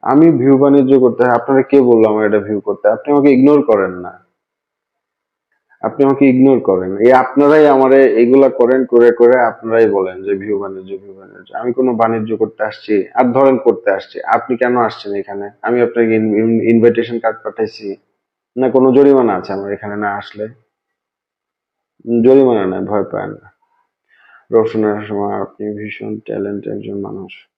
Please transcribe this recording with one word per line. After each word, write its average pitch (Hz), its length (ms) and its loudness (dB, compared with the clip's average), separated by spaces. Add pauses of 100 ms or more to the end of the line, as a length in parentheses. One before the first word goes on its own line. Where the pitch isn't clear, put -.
আমি 143 240 2 (120)
ভিউ 135 240 2
বাণিজ্য 139 380 2
করতে, 120 220 0 (140)
আপনারা 135 260 0
কে 139 160 2 (100)
বললো 113 200 4
আমার 107 180 0
এটা 104 200 0
ভিউ 104 140 -6
করতে? 101 280 -8
আপনি 113 240 -4
আমাকে 143 220 2
ইগনোর 143 260 4 (100)
করেন 95 220 0 (120)
না, 90 80 -14 (1700)
আপনি 110 220 -6
আমাকে 139 260 2
ইগনোর 131 280 4 (100)
করেন। 92 220 -2 (140)
এই 123 80 6 (100)
আপনারাই 143 420 2 (100)
আমারে 135 260 4 (220)
এগুলা 131 260 4 (120)
করেন, 127 200 2 (120)
করে 120 160 6 (120)
করে 120 160 4 (140)
আপনারাই 113 360 0 (100)
বলেন 92 260 -4
যে 101 180 -6
ভিউ 104 220 -6
বাণিজ্য, 95 280 -14 (120)
ভিউ 98 180 -20
বাণিজ্য। 98 280 -20 (120)
আমি 123 120 -6
কোনো 127 180 -2 (100)
বাণিজ্য 113 360 -2
করতে 107 320 -4
আসছি? 107 260 -8 (240)
আর 123 80 2 (100)
ধরেন 135 200 2 (100)
করতে 113 240 -2
আসছি, 98 260 -6 (200)
আপনি 117 200 -4
কেন 123 180 -2 (140)
আসছেন - 220 -12 (100)
এখানে? 101 260 -12 (200)
আমি 120 200 -2
আপনাকে 117 300 -2
ইন-, 110 240 -2
ইন-, 113 220 0 (100)
ইনভাইটেশন 117 500 0
কার্ড 110 220 -6
পাঠাইছি 107 420 -8 (720)
না 127 180 -2
কোনো 131 220 4
জরিমানা 135 420 4
আছে 98 180 -12
আমার 98 200 -10
এখানে 104 280 -12
না 101 60 -4 (100)
আসলে? 107 240 -14 (1600)
উম, 117 120 -2 (100)
জরিমানা 127 440 4
নাই, 95 200 -6
ভয় 101 220 -4
পায় 101 220 -10
না। - 80 -20 (1080)
রওশনের 110 480 -2 (100)
সময় 101 260 -6 (100)
আপনি - 200 -16 (140)
ভীষণ 107 340 -14 (140)
ট্যালেন্ট 101 360 -8 (120)
একজন 104 220 -12 (100)
মানুষ। 98 260 -16 (260)